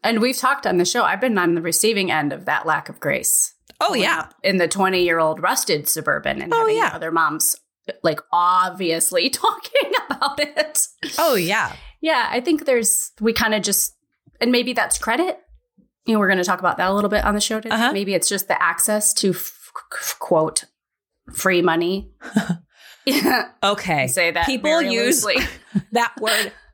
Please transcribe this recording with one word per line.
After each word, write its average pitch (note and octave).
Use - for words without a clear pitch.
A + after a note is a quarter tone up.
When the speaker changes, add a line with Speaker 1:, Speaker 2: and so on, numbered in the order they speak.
Speaker 1:
And A3
we've B3+
talked C4+
on F3+
the F3
show, A#3+
I've F#3+
been A#3
on F3
the E3
receiving F#3+
end D3
of -
that D3
lack D#3
of -
grace. -
Speaker 2:
Oh, D#4+
Speaker 1:
Pulling A3+
Speaker 2:
yeah. D4
Speaker 1:
up -
in F#3+
the E3+
twenty-year-old E3+
rusted F3
Suburban D3
and F4
Speaker 2:
Oh, A#4
Speaker 1:
having A4
Speaker 2:
yeah. A4
Speaker 1:
other E3
moms, D#3+
like, D#3
obviously F3+
<laughs> -
talking -
about C#4
it. D4+
Speaker 2:
Oh, D4
yeah. F#3
Speaker 1:
Yeah, D4+
I A#3+
think D#4
there's, A#3+
we A3
kinda A3
just, -
and A#3+
maybe B3
that's -
credit. E4
You A3+
know, G#3+
we're G3
gonna F#3
talk F3+
about F3+
that F3+
a G3
little G3+
bit G#3
on G#3
the G#3
show A3
today. G#3+
Speaker 2:
Uh-huh. A#3
Speaker 1:
Maybe G3
it's E3
just G3+
the -
access G#3
to, F#3+
f-, -
f-, -
quote, D#3+
free F3+
money. F3
<laughs> -
Yeah. C4+
Speaker 2:
Okay. F3+
Speaker 1:
Say E3+
that E3+
Speaker 2:
People C4
Speaker 1:
very D#4
Speaker 2:
use A#3+
Speaker 1:
loosely. -
Speaker 2:
<laughs> -
that A#3
word. G#3+